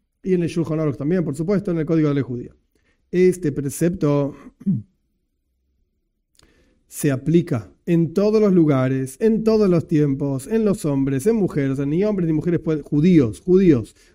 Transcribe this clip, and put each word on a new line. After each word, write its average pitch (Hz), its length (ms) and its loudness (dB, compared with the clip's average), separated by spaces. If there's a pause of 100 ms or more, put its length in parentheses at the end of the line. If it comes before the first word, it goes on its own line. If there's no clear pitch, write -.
(240)
y 185 100 0
en 175 80 2
el 165 80 -2
Shulchan 156 300 -4
Aruch 151 180 -2
también, 165 260 -2
por 147 120 -4
supuesto, 180 340 -2
en 170 80 -2
el 160 80 -2
Código 156 240 2
de 143 60 0
Ley 139 80 0
Judía. 123 320 -10 (560)
Este 180 400 2
precepto 143 840 -2 (300)
<clears throat> 196 80 0 (2250)
se - 240 -2
aplica 156 600 -2 (140)
en 165 300 0
todos 214 260 2
los 202 120 2
lugares, 135 640 0
en 220 240 0
todos 214 260 2
los 170 180 2
tiempos, 139 600 -2
en 220 180 0
los 196 200 0
hombres, 135 420 -2
en 226 80 2
mujeres, 147 380 -2
o - 20 -4
sea, 139 100 -4
ni 156 180 -2
hombres 208 220 -2
ni 160 80 0
mujeres 156 260 -2
pueden, 156 220 -4
judíos, 147 600 2
judíos 175 540 4 (200)